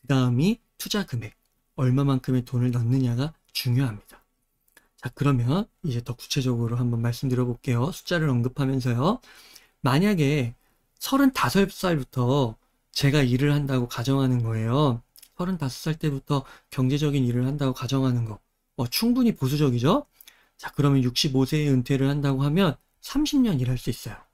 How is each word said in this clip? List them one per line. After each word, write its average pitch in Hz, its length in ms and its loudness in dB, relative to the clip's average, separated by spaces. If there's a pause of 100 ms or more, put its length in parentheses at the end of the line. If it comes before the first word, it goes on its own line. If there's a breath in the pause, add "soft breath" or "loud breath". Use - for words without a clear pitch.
그다음이 131 580 2 (180)
투자 - 280 -4
금액, 110 300 -10 (400)
얼마만큼의 131 720 0
돈을 123 260 0
넣느냐가 123 640 0 (180)
중요합니다. 120 720 -2 (760 soft breath)
자, 123 180 -10
그러면 135 500 0 (180)
이제 120 200 -4
더 120 120 -8
구체적으로 120 640 -2
한번 120 240 -2
말씀드려볼게요. 123 880 -2
숫자를 160 380 -2
언급하면서요. 131 920 0 (600 loud breath)
만약에 147 760 0 (420)
서른다섯 202 760 2
살부터 131 840 -2 (360)
제가 143 300 2
일을 131 320 2
한다고 131 340 0
가정하는 127 560 0
거예요. 117 580 0 (360)
서른다섯 175 400 -4
살 156 220 -6
때부터 139 460 -4 (240 loud breath)
경제적인 139 560 0
일을 123 200 0
한다고 135 280 -2
가정하는 127 500 0
거. 110 160 -8 (380)
어, 123 100 -2
충분히 233 480 2
보수적이죠? 139 680 2 (520 soft breath)
자, - 140 -16
그러면 139 320 2
육십오 131 420 2
세에 151 220 0
은퇴를 135 400 2
한다고 139 360 0
하면 160 340 2 (240)
삼십 285 400 0
년 196 180 2
일할 123 180 -2
수 - 120 -6
있어요. - 260 -10 (180)